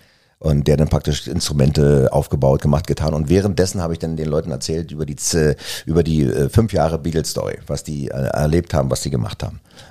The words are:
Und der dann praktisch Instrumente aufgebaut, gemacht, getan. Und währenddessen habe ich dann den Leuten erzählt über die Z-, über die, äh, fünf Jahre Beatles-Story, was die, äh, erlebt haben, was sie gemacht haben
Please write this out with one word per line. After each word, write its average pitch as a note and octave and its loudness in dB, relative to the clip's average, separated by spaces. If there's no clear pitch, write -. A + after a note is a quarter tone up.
Und D2 2
der D2+ 4
dann D2 4
praktisch D2 -2
Instrumente C#2+ 2
aufgebaut, C#2 2
gemacht, C#2+ 2
getan. - -2
Und D2+ -2
währenddessen F#2+ 2
habe E2+ -4
ich D#2+ -6
dann E2 -6
den D#2 -4
Leuten D2+ -2
erzählt D#2 -6
über D2+ -6
die C#2+ -8
Z-, D2+ 2
über E2 2
die, D#2 2
äh, C2+ 2
fünf A2+ 2
Jahre E2 2
Beatles-Story, D2+ -4
was C#2+ -6
die, D2 -6
äh, - -10
erlebt D2+ 0
haben, C#2 2
was B1+ -2
sie - -6
gemacht A#1+ -4
haben - -8